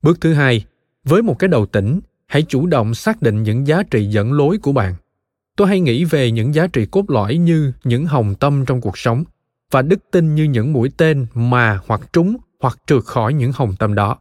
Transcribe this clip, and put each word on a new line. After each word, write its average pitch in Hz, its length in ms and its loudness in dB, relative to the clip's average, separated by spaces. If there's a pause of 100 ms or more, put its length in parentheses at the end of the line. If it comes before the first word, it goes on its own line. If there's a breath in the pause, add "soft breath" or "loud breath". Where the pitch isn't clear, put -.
Bước 165 180 2
thứ 165 120 2
hai, 131 320 2 (380)
với 170 180 2
một 196 180 -2
cái 190 80 0
đầu 123 180 2
tỉnh, 107 340 -2 (280)
hãy 147 200 0
chủ 135 180 -2
động 117 300 0
xác 220 260 -4
định 110 220 0
những 117 240 -2
giá 165 160 0
trị 107 220 0
dẫn 104 280 0
lối 147 240 2
của 143 140 -2
bạn. 95 240 0 (600)
Tôi 202 120 2
hay 190 120 2
nghĩ 147 260 0
về 143 260 0
những 117 240 -2
giá 165 120 2
trị 120 180 -2
cốt 196 240 -2
lõi 117 280 0
như 160 340 2 (120)
những 127 220 0
hồng 117 300 0
tâm 139 300 0
trong 127 160 -2
cuộc 98 160 -6
sống 123 260 -2 (480)
và 131 100 2
đức 170 180 0 (120)
tin 160 240 2
như 156 80 2
những 139 300 0
mũi 131 240 0
tên 151 360 2
mà 117 540 2
hoặc 110 140 -2 (120)
trúng 185 240 0 (220)
hoặc 127 260 -4
trượt 135 200 2
khỏi 120 280 -2
những 139 220 0
hồng 110 240 -2
tâm 104 160 0
đó. 104 260 -2